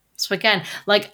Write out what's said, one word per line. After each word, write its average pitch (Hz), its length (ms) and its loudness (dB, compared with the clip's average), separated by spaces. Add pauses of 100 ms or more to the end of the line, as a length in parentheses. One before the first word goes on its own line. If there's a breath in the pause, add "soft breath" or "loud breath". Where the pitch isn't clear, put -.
(160)
So - 180 -6
again, 190 300 2 (220 loud breath)
like, 208 280 2